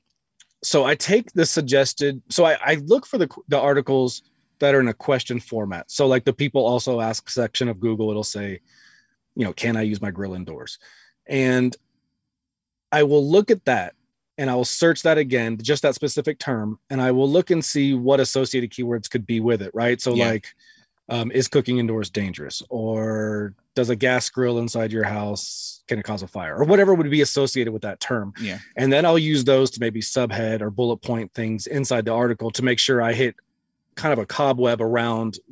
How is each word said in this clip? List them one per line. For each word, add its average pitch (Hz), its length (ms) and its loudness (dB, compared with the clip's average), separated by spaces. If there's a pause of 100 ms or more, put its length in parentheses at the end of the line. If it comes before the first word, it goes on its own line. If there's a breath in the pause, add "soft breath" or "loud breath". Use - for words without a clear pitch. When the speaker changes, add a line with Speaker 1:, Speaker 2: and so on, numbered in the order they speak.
(640)
Speaker 1:
So 143 220 2
I 143 100 2
take 208 380 0
the 165 140 2
suggested, 143 840 0
so 175 160 4
I, 156 180 4
I 151 120 2 (100)
look 226 220 2
for - 100 -6
the 170 120 2
qu-, - 200 -16
the 143 100 2
articles 135 640 2 (360)
that 143 160 4
are 139 60 6
in 123 80 4
a 113 40 -2
question 123 480 -2
format. 98 500 -8
So, 143 160 2
like, 127 200 4
the 131 80 2
people 135 320 0
also 120 340 0
ask 113 300 -4
section 120 360 -2
of 107 140 -4
Google, 110 300 0
it'll 104 120 -4
say, 101 380 -8 (760 soft breath)
you 123 120 -2
know, 90 80 -6
"Can 117 200 -2
I 110 60 -2
use 107 220 -2
my 101 80 -4
grill 95 240 -8
indoors?" 82 440 -12 (480 soft breath)
And 127 480 0 (1200)
I 151 120 4
will 143 220 4
look 196 240 4
at 208 140 2
that, 101 300 0 (420)
and 135 140 -2
I 123 40 0
will 123 120 0
search - 340 2
that 160 160 4
again, 123 460 0
just 139 180 0
that 139 140 2
specific 147 440 -4
term, 110 400 -4 (120)
and 135 100 -2
I 127 120 2
will 135 180 4
look 175 200 2
and 165 140 2
see 139 300 2
what 131 260 4
associated 127 500 -2
keywords 120 380 -6
could - 160 -4
be 113 160 -2
with 113 220 0
it, 95 100 -10
right? 120 260 0
So, 123 160 -2
Speaker 2:
Yeah. 120 120 2
Speaker 1:
like, 110 220 -4 (600 soft breath)
um, 117 220 -4
"Is - 180 0
cooking 123 300 0
indoors 113 320 -2
dangerous?" 90 580 -6
Or, 110 840 -4 (200)
"Does 123 140 0
a 120 80 0
gas 127 320 0
grill 120 300 -2
inside 113 340 -4
your 110 120 0
house, 104 840 -8
can 113 100 -2
it 101 40 -8
cause 104 200 -8
a 95 60 -12
fire?" 82 280 -8
Or 131 80 2
whatever 196 300 6
would 156 160 0
be 147 120 4
associated 131 500 0
with 110 80 -6
that 101 180 -10
term. 104 400 -4
Speaker 2:
Yeah. 104 200 -8 (180 loud breath)
Speaker 1:
And 135 160 2
then 156 140 4
I'll 165 120 6
use 151 260 2
those 131 260 4
to 117 100 -10
maybe 110 220 -4
subhead 113 580 -2
or 104 100 -4
bullet 117 280 -2
point 117 340 -6
things 110 340 -6
inside 127 380 -2
the 113 80 -2
article 113 380 0
to 127 120 -4
make 123 160 2
sure 127 220 2
I 117 140 2
hit 120 220 0 (600)
kind 156 160 0
of 120 80 0
a 101 40 -4
cobweb 123 560 0
around 113 580 -2 (140)